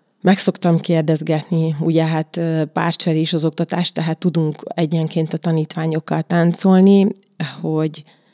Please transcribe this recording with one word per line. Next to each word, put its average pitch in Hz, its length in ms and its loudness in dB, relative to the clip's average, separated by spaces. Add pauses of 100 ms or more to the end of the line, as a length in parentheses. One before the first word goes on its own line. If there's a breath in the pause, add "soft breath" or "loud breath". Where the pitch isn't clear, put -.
(220)
meg 190 160 4
szoktam 170 420 0
kérdezgetni, 160 1000 0
ugye 165 260 2
hát, 160 320 -4
ö, 160 280 -2
párcsere 165 520 -2
is 160 160 -2
az 160 120 0
oktatás, 165 460 -2
tehát 160 260 -4
tudunk 160 440 -2 (140)
egyenként 160 580 -2
a 165 40 -2
tanítványokkal 160 840 -2
táncolni, 185 840 4 (540)
hogy 156 420 -4 (300 soft breath)